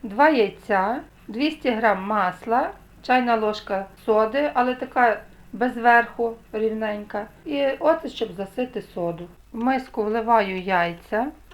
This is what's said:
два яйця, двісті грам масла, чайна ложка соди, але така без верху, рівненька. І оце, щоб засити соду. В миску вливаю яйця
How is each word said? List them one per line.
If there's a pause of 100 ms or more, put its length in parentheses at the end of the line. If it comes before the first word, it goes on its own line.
два
яйця, (280)
двісті
грам
масла, (320)
чайна
ложка (180)
соди,
але
така (320)
без
верху, (180)
рівненька. (180)
І (120)
оце,
щоб
засити
соду. (240)
В
миску
вливаю
яйця (280)